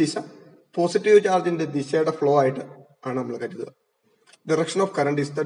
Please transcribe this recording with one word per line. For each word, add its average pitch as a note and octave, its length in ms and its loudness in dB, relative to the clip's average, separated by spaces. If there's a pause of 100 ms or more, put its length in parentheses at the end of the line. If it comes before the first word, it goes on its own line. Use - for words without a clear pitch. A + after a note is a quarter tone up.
ദിശ D3+ 120 0 (600)
പോസിറ്റീവ് F#3+ 500 4
ചാർജിന്റെ F3 480 0
ദിശയുടെ D#3 440 0
ഫ്ലോ C#3 220 2
ആയിട്ട് C3 220 0 (440)
ആണ് B2+ 120 -4
നമ്മൾ A#2+ 240 -6
കരുതുക. G2 280 -10 (800)
Direction D#3+ 340 0
of F#3 120 -2
current C#3+ 280 0
is C#3+ 140 -6
the D#3 80 -2